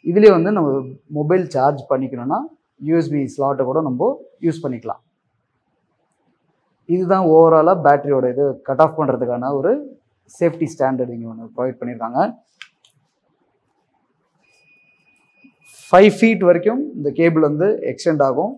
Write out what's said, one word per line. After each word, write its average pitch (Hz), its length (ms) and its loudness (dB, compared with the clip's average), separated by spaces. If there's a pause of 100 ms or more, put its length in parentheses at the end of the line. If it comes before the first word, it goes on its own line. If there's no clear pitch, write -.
(100)
இதுலேயே 208 200 8
வந்து 180 280 2
நம்ம 147 120 0 (480)
mobile 165 380 0
charge 139 340 0
பண்ணிக்கணும்னா 135 500 -4 (480)
யூ 165 80 2
எஸ் 147 140 -2
பி 143 120 -4 (140)
ஸ்லாட்டை 135 340 -2
கூட 151 100 0 (100)
நம்ம 190 320 -2 (180)
யூஸ் 165 220 -4
பண்ணிக்கலாம். 113 400 -10 (1900)
இதுதான் 185 380 0
ஓவராலா 160 400 6 (140)
பேட்டரியோட 143 440 2
இது 139 140 -2 (240)
cut 135 160 -2
ஆஃப் 156 160 -2
பண்றதுக்கான 123 480 -2 (120)
ஒரு 180 120 0 (680)
safety 165 360 -2
standard 127 400 -2
இங்க 117 180 -12
ஒண்ணு 113 240 -18
provide 127 240 -6
பண்ணியிருக்காங்க. 120 400 -8 (3750)
five 196 280 6
feet 220 300 0
வரைக்கும் 208 320 2 (160)
இந்த 147 140 -6
cable 160 380 0
வந்து 151 180 -2 (240)
extend 151 380 -2
ஆகும். 160 300 -4